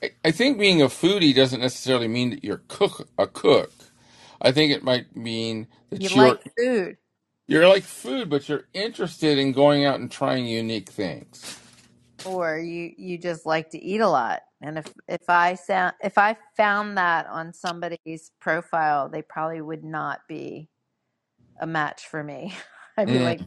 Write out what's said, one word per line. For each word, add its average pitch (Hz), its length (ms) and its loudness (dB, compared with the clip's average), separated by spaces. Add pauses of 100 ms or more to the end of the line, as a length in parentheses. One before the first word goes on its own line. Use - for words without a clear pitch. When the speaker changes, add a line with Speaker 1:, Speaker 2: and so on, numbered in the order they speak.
Speaker 1:
I, - 100 -8 (120)
I 160 80 4
think 247 260 0
being 190 240 4
a 135 40 8
foodie 170 480 2
doesn't 127 260 4
necessarily 127 480 -2
mean 123 220 -2
that - 140 -8
you're - 240 -6
cook, - 400 -4 (100)
a 196 80 2
cook. - 460 4 (680)
I 127 100 4
think 147 200 4
it 113 120 -2
might 127 320 -2
mean 113 520 -6 (220)
that 190 240 -6
Speaker 2:
You - 20 2
Speaker 1:
you're - 120 10
Speaker 2:
like - 120 2 (180)
food. 233 380 -2 (520)
Speaker 1:
you're 160 200 6
like 196 160 6
food, 240 460 -8
but 143 180 -2
you're 147 260 -4
interested 175 640 -2
in 139 140 2
going 143 340 6
out 139 140 0
and 123 100 -10
trying 131 360 -2
unique 113 440 -4
things. - 680 -10 (680)
Speaker 2:
Or 175 340 -4
you, 170 400 -10
you 180 200 -10
just 165 280 -8
like 160 240 0
to 151 80 -14
eat 208 220 -4
a 220 80 4
lot. 117 340 0 (200)
And 151 160 -10
if, 151 80 -12 (220)
if - 220 -6
I 175 240 4
sound, 185 480 -2
if 208 160 0
I 214 180 4 (200)
found 208 420 0
that 170 280 0
on 160 280 -10
somebody's 170 880 -10
profile, 160 680 0
they 156 140 -10
probably 160 400 -8
would 156 220 -10
not 151 440 -8
be 151 400 -12 (920)
a 160 60 -8
match 156 400 -6
for 156 180 -10
me. 147 300 -12 (220)
<laughs> - 220 -10
I'd 208 120 0
be 254 80 4
Speaker 1:
Mm. - 20 2
Speaker 2:
like, - 260 -2